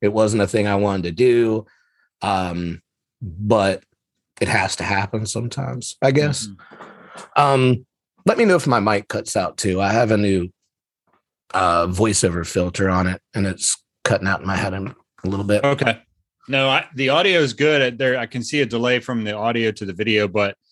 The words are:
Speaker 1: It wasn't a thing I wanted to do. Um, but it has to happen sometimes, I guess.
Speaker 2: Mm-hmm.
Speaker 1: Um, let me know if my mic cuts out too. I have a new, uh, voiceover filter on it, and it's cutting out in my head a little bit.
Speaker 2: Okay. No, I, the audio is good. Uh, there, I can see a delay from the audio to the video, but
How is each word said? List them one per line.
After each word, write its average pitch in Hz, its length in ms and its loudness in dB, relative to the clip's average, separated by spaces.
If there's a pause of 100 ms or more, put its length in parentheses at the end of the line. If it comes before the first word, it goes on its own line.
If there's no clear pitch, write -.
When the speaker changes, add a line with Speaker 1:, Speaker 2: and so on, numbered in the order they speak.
Speaker 1:
It 104 120 2
wasn't 110 300 2
a 95 40 2
thing 104 200 0
I 101 80 0
wanted 98 280 0
to 85 80 -4
do. 113 540 2 (560)
Um, 87 600 -2 (400)
but 98 640 0 (580)
it 123 60 0
has 95 300 0
to 90 60 -6
happen 104 420 -2
sometimes, 123 760 -8
I 135 100 4
guess. 143 360 0
Speaker 2:
Mm-hmm. - 920 -6
Speaker 1:
Um, 131 440 4 (400)
let 202 120 2
me 233 80 4
know 190 100 6
if 156 100 0
my 120 140 2
mic 104 300 0
cuts - 260 -6
out 92 220 -2
too. 95 240 0
I 98 100 2
have 117 200 4
a 107 60 4
new, 98 320 0 (1040)
uh, 87 340 2
voiceover 92 600 0
filter 92 420 -2
on 92 180 2
it, 90 140 -4 (120)
and 98 120 -2
it's - 320 -4 (260)
cutting 95 240 0
out 98 140 -2
in - 60 -12
my 98 80 -2
head 95 180 -4
a 95 200 -8 (300)
little 98 220 -4
bit. 104 180 2
Speaker 2:
Okay. 135 380 0 (460)
No, 135 200 -2
I, 135 280 0
the 131 140 0
audio 175 300 2
is 139 140 0
good. 147 280 2 (120)
Uh, - 20 -14
there, 127 220 0
I 120 80 -6
can 120 180 -8
see 147 180 -2
a 135 40 0
delay 120 340 0
from 117 240 -6
the 104 100 -6
audio 113 380 0
to 107 140 -8
the 95 80 -8
video, 104 340 0
but 101 300 -2 (140)